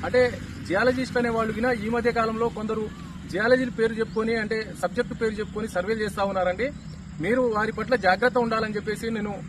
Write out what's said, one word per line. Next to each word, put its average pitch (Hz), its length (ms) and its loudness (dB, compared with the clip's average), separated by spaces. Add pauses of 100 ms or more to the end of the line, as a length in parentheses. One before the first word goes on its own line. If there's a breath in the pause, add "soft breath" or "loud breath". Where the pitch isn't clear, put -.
అంటే, 247 360 4 (280)
జియాలజిస్ట్ 247 500 2
అనే 240 100 2
వాళ్ళు 226 240 0
వినా 226 200 2
ఈ 214 160 -2
మధ్య 233 240 2
కాలంలో 226 360 2
కొందరు 214 400 -2 (420)
జియాలజీ 240 340 4
పేరు 226 280 0
చెప్పుకొని, 220 420 0
అంటే, 220 380 -2 (100)
సబ్జెక్ట్ 226 400 -2
పేరు 220 180 0
చెప్పుకొని 214 280 -6
సర్వేలు 208 320 -2
చేస్తా 208 240 0
ఉన్నారండి. 190 480 0 (480)
మీరు 220 220 2 (140)
వారి 214 160 0
పట్ల 220 240 0
జాగ్రత్త 247 420 4
ఉండాలని 220 380 0
చెప్పేసి 214 340 -4
నేను 208 220 -4 (160)